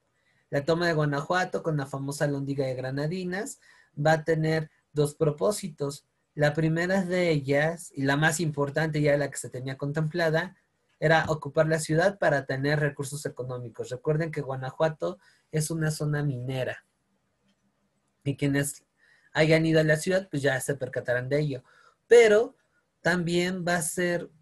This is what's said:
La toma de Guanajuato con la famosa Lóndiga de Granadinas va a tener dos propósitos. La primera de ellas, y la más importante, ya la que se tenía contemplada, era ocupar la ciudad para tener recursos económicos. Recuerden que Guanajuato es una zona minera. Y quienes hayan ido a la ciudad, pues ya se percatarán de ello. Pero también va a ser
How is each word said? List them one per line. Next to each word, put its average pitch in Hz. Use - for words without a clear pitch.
La 143
toma 170
de 170
Guanajuato 151
con 160
la 139
famosa 139
Lóndiga 139
de 131
Granadinas 175
va 147
a 156
tener 156
dos 147
propósitos. 151
La 147
primera 165
de 180
ellas, 147
y 139
la 139
más 160
importante, 151
ya 143
la 143
que -
se 120
tenía 131
contemplada, 160
era 156
ocupar 156
la 160
ciudad 165
para 143
tener 139
recursos 147
económicos. 123
Recuerden 156
que 156
Guanajuato 151
es 156
una 156
zona 147
minera. 127
Y 139
quienes 143
hayan 160
ido 160
a 156
la 156
ciudad, 185
pues 143
ya 131
se 143
percatarán 123
de 143
ello. 135
Pero 226
también 175
va 175
a 165
ser 175